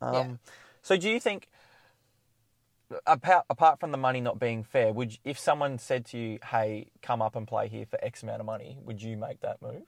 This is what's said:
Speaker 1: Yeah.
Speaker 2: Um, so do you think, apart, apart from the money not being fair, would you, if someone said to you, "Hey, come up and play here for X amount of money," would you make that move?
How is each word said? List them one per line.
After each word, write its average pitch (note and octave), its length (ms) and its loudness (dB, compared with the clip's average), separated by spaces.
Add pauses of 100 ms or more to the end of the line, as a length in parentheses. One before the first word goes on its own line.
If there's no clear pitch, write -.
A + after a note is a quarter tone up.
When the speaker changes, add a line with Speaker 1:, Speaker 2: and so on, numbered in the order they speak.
Speaker 1:
Yeah. B2+ 80 -4
Speaker 2:
Um, B2+ 300 -2 (420)
so F#3+ 160 4
do F3+ 100 -2
you A3+ 120 2
think, G#3 280 -4 (1600)
apart, E3 440 6
apart D#3 300 6
from D#3 120 -2
the C#3 60 0
money B2+ 220 2
not A#2+ 180 -2
being A2+ 260 -2
fair, A2+ 280 4
would A2+ 200 -4
you, A2+ 120 -16
if C#3 140 -6
someone C#3+ 400 2
said B2 280 -2
to A#2+ 120 -10
you, A2 200 -6 (120)
"Hey, A2 380 0 (140)
come A#2 200 -2
up A2 140 -2
and A2 100 -6
play A2 220 -4
here A2 180 -10
for - 180 -6
X A#2+ 180 -8
amount A2+ 180 -8
of A2 60 -10
money," A2 380 -10
would A2 180 -10
you A2+ 140 -8
make A2+ 240 -10
that A2 220 -6
move? C3+ 260 -12